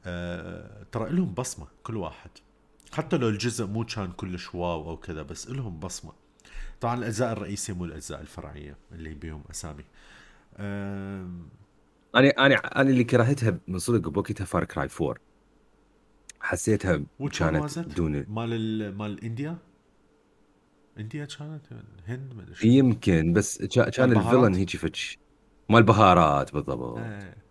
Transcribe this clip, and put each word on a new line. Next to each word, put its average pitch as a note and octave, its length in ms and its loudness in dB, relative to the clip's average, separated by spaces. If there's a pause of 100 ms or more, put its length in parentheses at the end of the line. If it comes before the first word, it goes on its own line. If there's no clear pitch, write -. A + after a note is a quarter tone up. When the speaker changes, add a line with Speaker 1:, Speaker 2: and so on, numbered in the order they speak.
Speaker 1:
آه، F2 840 -10
ترى A2 180 -4
إلهم F3 240 0
بصمة G2+ 320 -8 (160)
كل A2 140 -8
واحد، E2+ 340 -10 (600)
حتى D#3 240 -2
لو A#2+ 120 2
الجزء A2 380 -2
مو A2 180 -4
كان G2 280 -8
كلش F2+ 420 -10
واو E2+ 360 -4
أو D#2+ 60 -8
كذا، D#2 260 -10
بس - 260 -14
إلهم A2+ 320 -8
بصمة. E2+ 320 -12 (680)
طبعًا A#2+ 140 0
الأجزاء A2+ 380 -2
الرئيسية G2+ 400 -8
مو F2+ 120 -6
الأجزاء D2+ 360 -12
الفرعية D2 560 -14 (160)
اللي D#2+ 220 -12
بيهم D2+ 360 -12
أسامي. D2 340 -12 (760)
آم، G2 880 -10 (680)
Speaker 2:
أنا، C3+ 120 8
أنا، C3+ 260 6
أنا C3+ 360 2
اللي B2 140 4
كرهتها A#2 540 2 (100)
من F#2 100 -4
صدق F#2 300 0
بوقتها G2 360 -4
فار F2+ 200 0
كراي C#2+ 240 -4
فور. - 300 -4 (1200)
حسيتها F#2 580 0
Speaker 1:
Which D2 280 -8
one - 120 -6
Speaker 2:
كانت E2 320 0
Speaker 1:
was - 40 -10
it؟ E3+ 200 -8
Speaker 2:
دون D2+ 340 -2
Speaker 1:
مال A2+ 240 -4
ال-، A2 440 -4
مال G#2 280 -8
إنديا؟ C#3 340 -8 (1400)
إنديا A#2 260 -10
كانت؟ D3+ 380 -14 (360)
الهند؟ B2+ 360 -12
ما G2+ 80 -14
أدري F2 120 -18
شنو. A2 160 6
Speaker 2:
يمكن، G#2+ 640 6
بس - 300 2
كا-، G#2 280 4
كان B2+ 180 4
Speaker 1:
مال A#2+ 60 6
بهارات؟ A2 200 4
Speaker 2:
الفيلن A#2 200 6
هيجي F2+ 240 -2
فتش. - 400 -6 (500)
مال A2+ 140 10
بهارات، F2 680 6
بالضبط. B1 460 -6
Speaker 1:
إيه. G2 520 -12